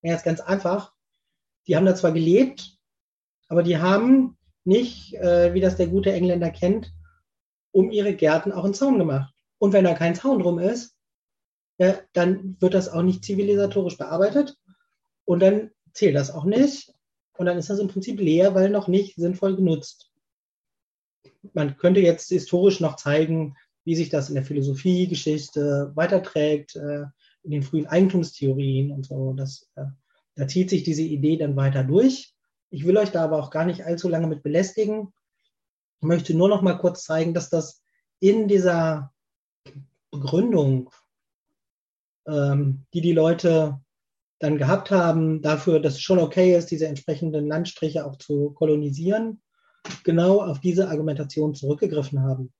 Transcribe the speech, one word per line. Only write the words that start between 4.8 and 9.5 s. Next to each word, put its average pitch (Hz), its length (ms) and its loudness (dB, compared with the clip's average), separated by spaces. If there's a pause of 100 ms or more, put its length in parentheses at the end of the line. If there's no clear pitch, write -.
äh, 175 400 2
wie 185 60 2
das 185 160 2
der 180 100 0
gute 190 260 0
Engländer 175 380 0
kennt, 196 420 -2 (800)
um 202 180 4
ihre 208 240 -2
Gärten 196 380 0
auch 180 120 -6
einen 196 100 0
Zaun 269 240 2
gemacht. 139 340 -2 (260)